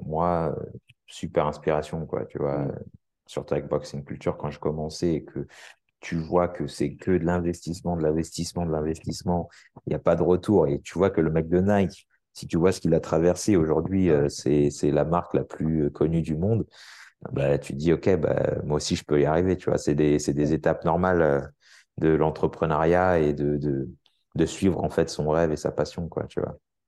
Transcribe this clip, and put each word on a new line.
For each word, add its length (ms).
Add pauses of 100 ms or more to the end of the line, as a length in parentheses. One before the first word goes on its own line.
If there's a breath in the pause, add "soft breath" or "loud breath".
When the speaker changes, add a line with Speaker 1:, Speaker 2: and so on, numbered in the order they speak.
Speaker 1:
moi, 520
euh, 60 (420)
super 400
inspiration, 600
quoi, 180
tu 140
vois, 220
Speaker 2:
Mm. 80
Speaker 1:
euh, 40 (540)
surtout 280
avec 140
Boxing 360
Culture, 340
quand 120
je 80
commençais 560
et 100
que 220 (540 loud breath)
tu 160
vois 320
que 200
c'est 280
que 160
de 120
l'investissement, 720
de 80
l'investissement, 640
de 60
l'investissement, 760 (380 soft breath)
il 40
n'y 60
a 40
pas 160
de 60
retour. 460
Et 140
tu 160
vois 120
que 120
le 100
mec 160
de 120
Nike, 460 (280)
si 140
tu 100
vois 140
ce 80
qu'il 140
a 60
traversé 560
aujourd'hui, 540
Speaker 2:
Ouais. 20
Speaker 1:
euh, 160
c'est, 420
c'est 220
la 140
marque 280
la 100
plus, 420
euh, 40
connue 320
du 140
monde. 300 (680 loud breath)
Bah, 260
tu 160
te 40
dis, 140
OK, 240
bah, 480
moi 120
aussi, 200
je 80
peux 160
y 60
arriver, 320
tu 120
vois. 80
C'est 180
des, 240
c'est 140
des 180
Speaker 2:
Ouais. 20
Speaker 1:
étapes 300
normales, 380
euh, 200 (560 soft breath)
de 120
l'entrepreneuriat 1120
et 140
de, 240
de, 320 (460)
de 100
suivre, 380
en 60
fait, 200
son 200
rêve 220
et 40
sa 160
passion, 360
quoi, 200
tu 120
vois. 180 (300)